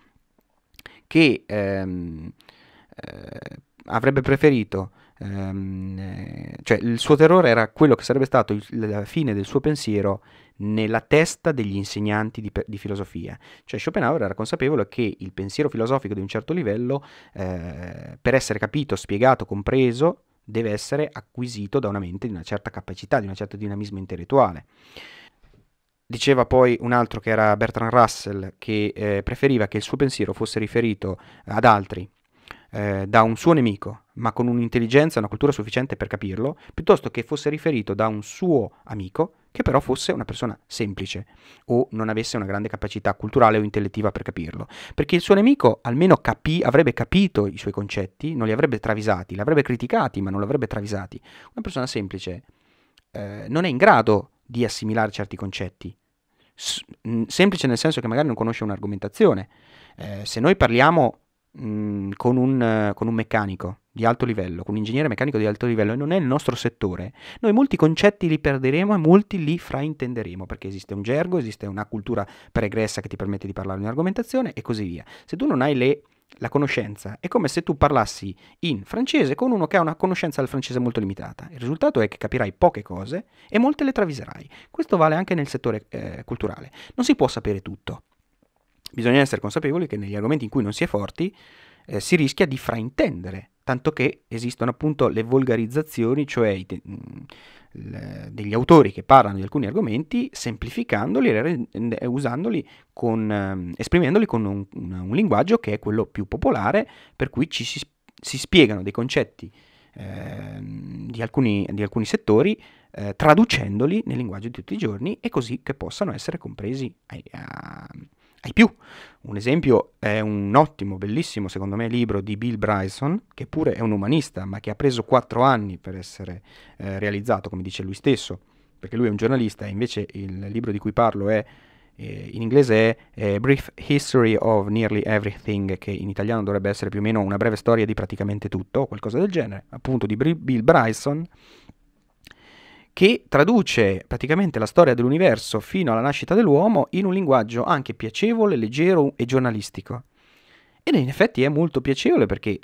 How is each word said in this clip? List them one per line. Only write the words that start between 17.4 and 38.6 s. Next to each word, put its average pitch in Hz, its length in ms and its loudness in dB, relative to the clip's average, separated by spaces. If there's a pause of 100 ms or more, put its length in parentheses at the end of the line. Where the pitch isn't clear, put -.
per 123 140 0
essere 117 260 0
capito, 135 360 -4
spiegato, 113 500 2
compreso, 127 800 0 (200)
deve 110 280 -4
essere 143 400 -4
acquisito 120 680 -6
da 113 100 -2
una 101 100 -2
mente 95 280 -8
di 110 60 -6
una 85 100 -10
certa - 260 -8
capacità, 101 500 -4
di 101 80 -6
un 95 80 -10
certo 101 220 -10
dinamismo 101 420 -8
intellettuale. 92 640 0 (1400)
Diceva 127 360 2
poi 127 340 6
un 120 140 -2
altro 120 260 2
che - 100 -6
era 107 280 4
Bertrand 113 340 -2
Russell, 101 640 2
che, 107 380 -2
eh, 101 280 -2
preferiva 123 440 2
che 107 100 -2
il 107 60 -4
suo - 140 -6
pensiero 123 340 0
fosse - 260 -4
riferito 107 600 -2 (260)
ad 113 200 0
altri, 101 440 4 (640)
eh, 101 360 -2
da 110 160 8
un 113 120 2
suo 165 180 6
nemico, 110 500 0 (100)
ma 113 180 -4
con 120 160 -2
un'intelligenza 120 680 2
e 123 40 2
una 107 80 -2
cultura 143 240 0
sufficiente 123 440 -4
per - 120 -6
capirlo, 107 500 -4 (160)
piuttosto 165 360 2
che 117 140 -8
fosse 147 260 -4
riferito 143 440 -2
da 110 140 0
un 107 160 -6
suo 147 640 -2